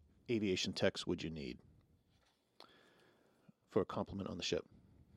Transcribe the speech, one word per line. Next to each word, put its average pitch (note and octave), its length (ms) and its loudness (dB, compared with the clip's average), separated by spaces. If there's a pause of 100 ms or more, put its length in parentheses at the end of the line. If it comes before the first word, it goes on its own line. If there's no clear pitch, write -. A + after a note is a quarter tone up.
(320)
aviation G2 420 2
techs - 320 2
would F2+ 180 0
you D#2+ 60 -4
need C#2+ 300 -6 (2000)
for G2 140 4
a - 20 2
complement F#2 440 -4
on F2+ 80 -6
the E2+ 60 -6
ship? - 220 0 (520)